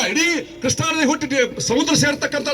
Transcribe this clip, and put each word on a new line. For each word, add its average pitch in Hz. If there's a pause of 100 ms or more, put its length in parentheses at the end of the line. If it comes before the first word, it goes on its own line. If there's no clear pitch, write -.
(120)
ಇಡೀ 320 (340)
ಕೃಷ್ಣಾ 320
ನದಿ 311
ಹುಟ್ಟಿ 302
ಡಿ-, 262
ಸಮುದ್ರ 311 (100)
ಸೇರ್ತಕ್ಕಂಥ 285